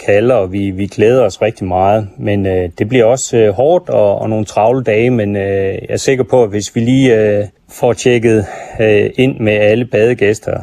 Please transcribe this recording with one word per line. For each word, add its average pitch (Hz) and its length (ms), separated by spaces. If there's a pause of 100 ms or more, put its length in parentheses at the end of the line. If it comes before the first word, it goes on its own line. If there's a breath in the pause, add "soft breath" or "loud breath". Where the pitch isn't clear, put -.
kalder, 113 300
og 95 160
vi, 101 200
vi 95 160
glæder 120 360
os 98 180
rigtig 107 260
meget. 98 400 (120)
Men, 104 260
øh, 92 240 (100)
det 104 100
bliver 120 160
også, 127 320
øh, 107 160
hårdt 156 360
og, 104 300
og 104 100
nogle 110 160
travle 120 380
dage, 113 260
men, 104 260
øh, 98 380
jeg - 160
er - 80
sikker 127 260
på, 123 200
at 104 60
hvis 101 260
vi 117 40
lige, 127 360
øh, 104 300 (260)
får 120 220
tjekket, 113 520 (340 loud breath)
øh, 104 360
ind 131 240
med 107 140
alle 107 320
badegæster, 110 680 (120)